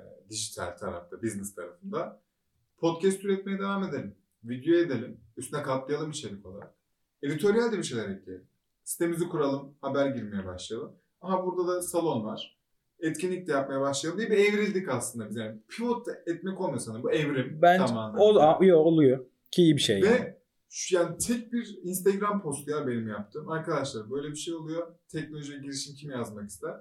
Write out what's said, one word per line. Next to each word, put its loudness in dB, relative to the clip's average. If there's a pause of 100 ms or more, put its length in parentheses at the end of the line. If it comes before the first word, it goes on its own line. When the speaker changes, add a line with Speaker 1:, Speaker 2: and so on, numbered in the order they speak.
(300)
Speaker 1:
dijital -8
tarafta, -10
business -6
tarafında -10 (560)
podcast 0
üretmeye -2
devam -2
edelim. -6 (280)
Video 2
edelim. 0 (180)
Üstüne -6
katlayalım -4
içerik -12
olarak. -16 (480)
Editoryal 2
de 0
bir -4
şeyler -6
ekleyelim. -14 (360)
Sitemizi -4
kuralım. -4
Haber 0
girmeye -6
başlayalım. -10 (300)
Aha -2
burada -2
da -4
salon -2
var. -10 (420)
Etkinlik -4
de -2
yapmaya 0
başlayalım -2
diye -2
bir 6
evrildik 4
aslında -4
biz. -8
Yani -8
pivot -4 (200)
etmek -6
olmuyor -2
sanırım. -8
Bu -2
evrim 0
Speaker 2:
Bence 8
Speaker 1:
tamamen. -2
Speaker 2:
o, 8
a-, 8
yo, 10
oluyor. 6 (260)
Ki 6
iyi 10
bir 2
şey 2
Speaker 1:
Ve 6
Speaker 2:
yani. 4 (360)
Speaker 1:
şu, -2
yani 0
tek -4
bir -6
Instagram 0
postu -6
ya -4
benim -4
yaptığım. -10
"Arkadaşlar -6
böyle -6
bir -10
şey -8
oluyor. -8 (240)
Teknoloji -10
ve -14
girişim -10
kim -14
yazmak -8
ister?" -12